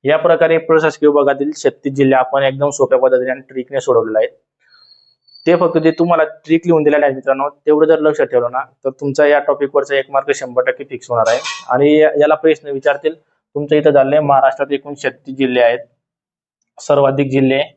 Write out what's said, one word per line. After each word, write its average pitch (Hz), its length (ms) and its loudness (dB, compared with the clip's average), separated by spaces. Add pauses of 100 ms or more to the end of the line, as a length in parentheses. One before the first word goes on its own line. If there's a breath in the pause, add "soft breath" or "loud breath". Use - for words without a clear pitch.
या 147 140 2
प्रकारे 165 400 2
प्रशासकीय 160 520 2
विभागातील 143 460 0
छत्तीस 139 380 -6
जिल्हे 135 240 2
आपण 135 260 0
एकदम 139 260 -2
सोप्या 131 300 0
पद्धतीने 127 320 0
आणि 135 180 -8
ट्रिकने 131 320 -8
सोडवलेले 113 360 0
आहेत. 117 120 0 (1160 soft breath)
ते 170 100 4
फक्त 170 220 0
जे 160 140 2
तुम्हाला 165 320 0 (220)
ट्रिक 165 200 0
लिहून 160 180 2
दिलेलं 147 220 2
आहे 135 100 -2
मित्रांनो, 135 340 -4 (160)
तेवढं 151 220 2
जर 156 120 2
लक्षात 151 280 0
ठेवलं 120 240 -2
ना, 131 100 -6 (240)
तर 135 60 -2
तुमचा 143 360 -2
या 147 120 4
टॉपिकवरचा 143 560 -2
एक 135 160 -2
मार्क 139 240 -2
शंभर 127 280 -4
टक्के 131 200 -4
फिक्स 127 260 -16
होणार 113 200 0
आहे. 123 100 0 (300)
आणि 143 240 4
या-, 151 180 4 (100)
याला 151 140 2
प्रश्न 151 340 -2
विचारतील, 143 440 -2 (420)
तुमच्या 147 220 -2
इथं 151 140 2
झालेलं 135 240 2
आहे 151 100 2
महाराष्ट्रात 135 460 0
एकूण 135 240 -8
छत्तीस 131 420 -10
जिल्हे 123 260 0
आहेत 117 160 2 (960)
सर्वाधिक 139 540 0
जिल्हे 135 300 0 (160)